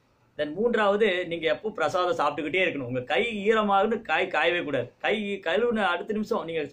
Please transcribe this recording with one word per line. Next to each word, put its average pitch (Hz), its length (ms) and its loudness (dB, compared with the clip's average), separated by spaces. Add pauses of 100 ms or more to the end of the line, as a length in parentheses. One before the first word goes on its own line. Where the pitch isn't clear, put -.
(380)
Then 147 160 -2
மூன்றாவது, 208 720 2
நீங்க 165 200 -4
எப்போ 156 220 0
பிரசாதம் 180 480 0
சாப்பிட்டுக்கிட்டே 156 480 0
இருக்கணும். 139 200 -2
உங்க 123 160 -4
கை 202 480 0
ஈரமாகுன்னு 214 520 2
காய் 175 260 0
காயவே 170 360 0
கூடாது. 135 340 -4
கை 202 460 -2
கழுவுன 214 400 0
அடுத்த 175 300 -2
நிமிஷம் 208 320 -2
நீங்க 160 280 -4